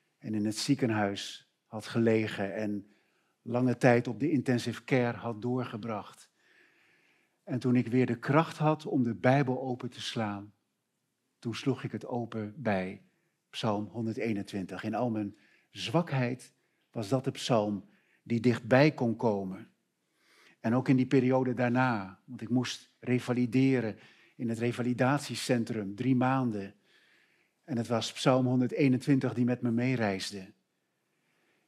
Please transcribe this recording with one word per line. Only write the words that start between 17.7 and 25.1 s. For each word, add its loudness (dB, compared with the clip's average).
die 0
dichtbij 4
kon -2
komen. -4
En 0
ook 2
in 6
die 4
periode 4
daarna, 0
want -14
ik -10
moest -2
revalideren 2
in -4
het -4
revalidatiecentrum, 0